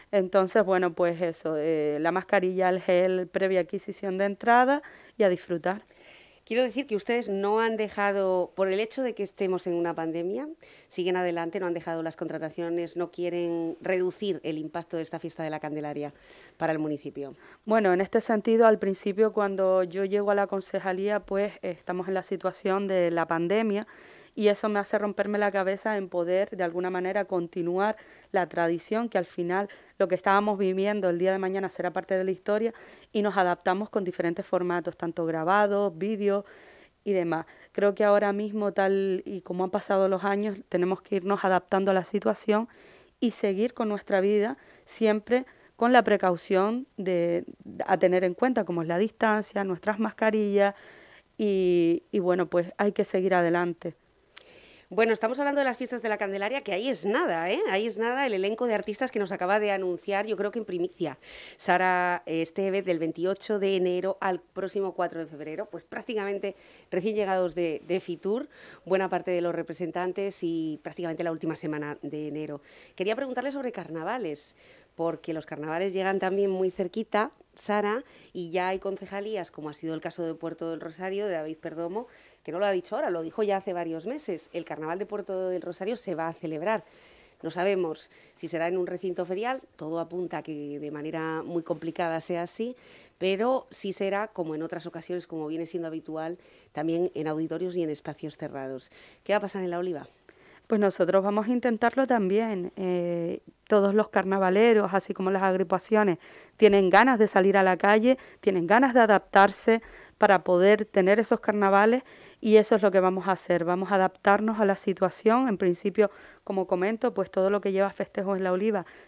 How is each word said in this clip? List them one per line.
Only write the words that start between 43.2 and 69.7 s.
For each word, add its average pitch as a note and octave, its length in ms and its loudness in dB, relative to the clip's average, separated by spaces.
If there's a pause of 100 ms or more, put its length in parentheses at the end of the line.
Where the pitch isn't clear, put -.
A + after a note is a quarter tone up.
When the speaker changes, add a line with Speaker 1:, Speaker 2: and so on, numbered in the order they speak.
Speaker 1:
y A#3+ 100 2
seguir G3+ 420 -2
con - 140 -2
nuestra G3+ 320 0
vida G#3 380 2 (260)
siempre A3 600 0 (320)
con A#3+ 160 4
la A#3+ 100 8
precaución G3 840 2 (100)
de, F3 480 -2 (420)
a F#3 100 2
tener F3+ 280 4
en F3+ 80 0
cuenta, A#3+ 320 0
como E3+ 160 -2
es D#3+ 80 -4
la E3+ 80 0
distancia, G#3+ 640 0
nuestras F#3+ 340 -4
mascarillas G#3 800 2 (640)
y, F3+ 760 2
y G#3 80 0
bueno, F3+ 280 2
pues F3 300 0
hay G3+ 140 2
que G3+ 140 0
seguir F#3 280 0
adelante. F3 600 0 (960)
Speaker 2:
Bueno, A3 220 2
estamos A#3 260 -2
hablando C#4+ 200 0
de C#4 60 2
las A#3+ 120 -2
fiestas A#3+ 260 -8
de A3+ 60 -2
la G#3 80 -2
Candelaria, G3+ 440 -4
que - 100 -6
ahí G3+ 180 -2
es G3 180 -4
nada, G3+ 420 0
¿eh? C4 100 0 (120)
Ahí G#3 160 0
es G3 100 -6
nada B3 300 -2
el A3 80 -2
elenco G#3+ 320 -2
de A3 80 0
artistas G#3 340 -4
que - 80 -6
nos G3 140 -2
acaba G3 280 0
de G#3 120 0
anunciar, G3 560 -2
yo G#3+ 100 -4
creo G3+ 140 -2
que A#3 80 -6
en G#3+ 60 -6
primicia, F3 520 -6 (400)
Sara F3+ 720 2
Estevez, F#3 580 -2
del F3 140 0
veintiocho F3+ 580 -2
de G3 180 0
enero F#3 460 -2
al F#3 180 -2
próximo F#3+ 540 -6
cuatro E3+ 260 -6
de D#3+ 60 -8
febrero, D#3 460 -10
pues E3 120 -14
prácticamente G3+ 720 -6 (360)
recién F#3 240 -2
llegados F#3 400 0
de, E3 320 -2
de F3+ 120 -2
Fitur, G3+ 480 -6 (380)
buena F#3 240 0
parte F#3 220 -4
de F3 100 0
los E3+ 140 -2
representantes F3+ 880 -6